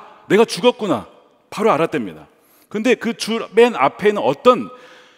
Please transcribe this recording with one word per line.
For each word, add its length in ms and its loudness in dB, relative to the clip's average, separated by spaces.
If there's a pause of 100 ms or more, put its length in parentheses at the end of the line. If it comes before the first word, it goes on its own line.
(280)
내가 160 4
죽었구나." 640 -2 (440)
바로 200 -2
알았답니다. 560 -4 (420)
근데 280 0
그 180 -6
줄 380 -6
맨 240 4
앞에 320 0
있는 140 -2
어떤 480 0 (480)